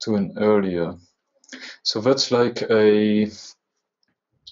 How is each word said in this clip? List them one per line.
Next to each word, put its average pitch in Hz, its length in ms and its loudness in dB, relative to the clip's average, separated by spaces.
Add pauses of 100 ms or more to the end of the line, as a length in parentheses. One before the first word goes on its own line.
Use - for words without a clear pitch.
to 110 160 -2
an 98 200 -4
earlier. 95 580 0 (880)
So - 200 -6
that's 135 280 0
like 120 300 0 (100)
a, 107 600 4 (1200)